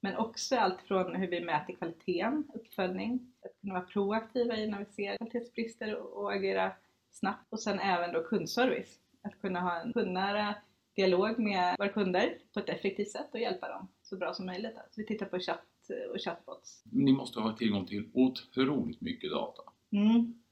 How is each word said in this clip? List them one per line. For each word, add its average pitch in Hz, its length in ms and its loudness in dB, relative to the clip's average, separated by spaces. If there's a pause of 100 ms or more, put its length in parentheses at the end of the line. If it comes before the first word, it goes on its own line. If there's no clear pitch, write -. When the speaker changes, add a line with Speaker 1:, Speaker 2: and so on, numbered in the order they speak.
Speaker 1:
Men 196 140 -2
också - 400 -2
allt 196 260 2
från 180 340 0
hur 185 120 0
vi 175 140 0
mäter 165 320 -2
kvaliteten, 185 800 -2
uppföljning, 202 880 -4
att - 200 -14
kunna 196 120 -6
vara 185 100 -2
proaktiva 226 720 0
i 214 100 0
när 202 120 -4
vi 202 60 -6
ser 196 320 -6
kvalitetsbrister 233 760 -4
och, 202 280 -6
och 202 100 0
agera 190 380 2 (400)
snabbt. - 380 -4
Och 220 100 -6
sen 202 200 0
även 175 340 2
då 165 100 2
kundservice. - 760 0 (220)
Att - 200 -12
kunna 185 180 -2
ha 175 220 0
en 233 120 -6
kundnära 202 640 0 (400)
dialog 196 440 4
med 185 380 2
våra 202 120 0
kunder 196 480 2 (160)
på 214 60 -2
ett - 100 -4
effektivt 202 420 -2
sätt - 200 -8
och 220 80 -6
hjälpa 185 300 -2
dem - 180 -10 (140)
så - 160 -12
bra 180 160 -4
som 185 120 -6
möjligt. 202 300 -6
Så - 260 -14
vi 214 40 -6
tittar 208 200 -4
på 185 140 -4
chatt - 500 -6 (240)
och - 80 -6
chatbots. - 720 -10
Speaker 2:
Ni 135 220 6
måste - 260 0
ha 110 180 0
tillgång 101 280 2
till 101 280 -6
otroligt 127 880 2
mycket - 300 -4
data. - 300 -4 (300)
Speaker 1:
Mm. 226 420 6 (180)